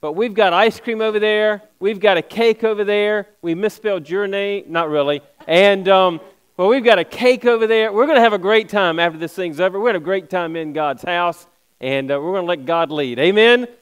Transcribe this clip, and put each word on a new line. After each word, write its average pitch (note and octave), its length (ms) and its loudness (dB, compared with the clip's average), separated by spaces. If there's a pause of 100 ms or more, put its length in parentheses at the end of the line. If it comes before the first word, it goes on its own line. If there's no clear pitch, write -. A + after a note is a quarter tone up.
But D3+ 120 -8
we've G#3+ 200 -2
got G3 200 2
ice G#3+ 260 2
cream A3 220 -6
over G#3+ 180 -2
there. G#3+ 420 0 (200)
We've G3+ 180 -2
got F#3 200 2
a D#3 40 -2
cake A3+ 400 0
over G#3+ 220 -2
there. G#3 420 -2 (160)
We E3+ 140 -4
misspelled G3 520 -4
your G3 200 -4
name. G3+ 400 -6
Not E3 220 -2
really. D3 320 0 (260)
And, F#3+ 400 4
um, F#3 320 4 (360)
well, F#3 120 0
we've B3 160 2
got G#3+ 160 6
a E3 40 -2
cake A#3+ 420 0
over A3+ 200 2
there. A3 260 0
We're A3 140 2
gonna D4 140 4
have A3+ 120 4
a G#3 60 -2
great G#3 300 0
time F3+ 320 0
after E3 180 -2
this D#3+ 160 -8
thing's F3 240 -8
over. F#3 220 -2
We're A3+ 80 0
gonna A3 80 0
have E3 60 -4
a - 20 -16
great F#3 260 -4
time E3+ 240 -4
in D#3+ 180 -8
God's C#3+ 300 -4
house. F3 460 -4 (320)
And, C3+ 320 -4
uh, C#3+ 80 -2
we're F3 140 -6
gonna F#3 120 -4
let E3+ 180 -4
God E3 280 -2
lead. C3+ 260 -4
Amen? A3 480 4 (160)